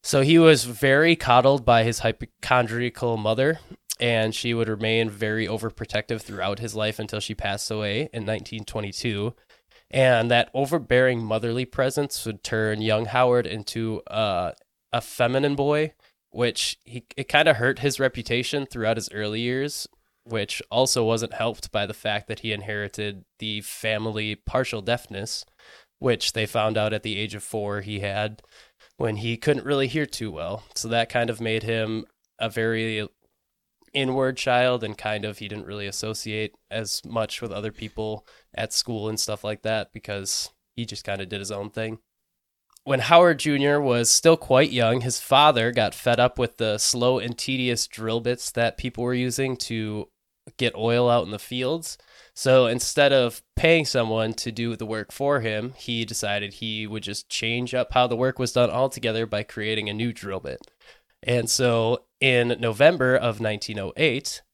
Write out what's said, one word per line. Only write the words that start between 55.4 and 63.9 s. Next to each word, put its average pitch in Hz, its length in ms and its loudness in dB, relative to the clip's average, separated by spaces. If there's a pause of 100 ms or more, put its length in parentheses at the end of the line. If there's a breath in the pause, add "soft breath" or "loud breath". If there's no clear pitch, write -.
him, 113 360 -4
he 117 280 -4
decided 104 500 -4
he 107 320 -6
would 104 160 -8
just 98 260 -8
change 120 440 -2
up 127 180 -2
how 127 160 4
the 120 80 0
work 127 240 0
was 123 140 -2
done 120 160 4
altogether 113 560 -2
by 104 180 -4
creating 107 460 -4
a 101 40 -6
new 113 200 -2
drill 95 260 -8
bit. 65 220 -10 (600 soft breath)
And 117 260 0
so 117 560 2 (140)
in 120 400 4
November 127 560 4
of 113 240 0
nineteen 107 400 -4
oh 95 160 -6